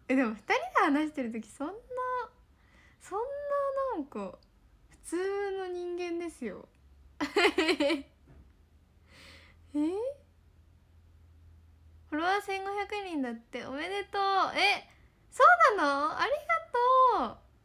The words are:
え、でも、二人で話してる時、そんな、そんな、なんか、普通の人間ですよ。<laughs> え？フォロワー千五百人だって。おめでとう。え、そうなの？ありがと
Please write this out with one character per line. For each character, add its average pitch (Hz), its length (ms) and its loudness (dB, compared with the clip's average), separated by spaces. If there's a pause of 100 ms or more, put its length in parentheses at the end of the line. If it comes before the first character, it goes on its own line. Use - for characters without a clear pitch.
(100)
え、 262 60 2
で 269 80 2
も、 214 60 -2
二 220 60 -8
人 - 180 -2
で 508 40 2 (260)
話 302 260 2
し - 20 -18
て 269 100 -6
る 233 80 -6
時、 226 200 -10
そ - 140 -10
ん - 20 -6
な、 370 80 -8 (1200)
そ - 160 -14
ん 392 40 -4
な、 466 60 -4 (720)
な 330 40 -6
ん 269 60 -8
か、 196 320 -10 (500)
普 - 160 -20
通 392 460 -4
の 381 160 -8
人 349 320 -8
間 349 200 -6
で 339 120 -8
す 254 160 -10
よ。 - 200 -12 (300)
<laughs> - 240 -14
え？ 311 920 0 (4000)
フ 302 80 -8
ォ - 0 -
ロ 311 80 -2
ワ 381 120 2
ー 415 40 -2
千 392 240 -6
五 403 100 -6
百 403 160 -6 (140)
人 339 160 -6
だ 247 120 -4
っ - 20 -8
て。 233 320 -12
お 254 60 -10
め 311 180 -8
で 403 140 -6
と 403 140 -8
う。 392 40 0 (340)
え、 381 320 0 (420)
そ - 140 4 (300)
う - 20 -2
な 285 320 2
の？ 339 100 -6
あ 349 60 0
り 440 60 0 (880)
が 233 80 -2
と - 100 -12 (260)